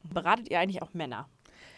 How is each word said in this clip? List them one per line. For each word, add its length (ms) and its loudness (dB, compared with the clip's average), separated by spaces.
Beratet 460 2
ihr 100 4
eigentlich 220 0
auch 120 -10
Männer? 340 -6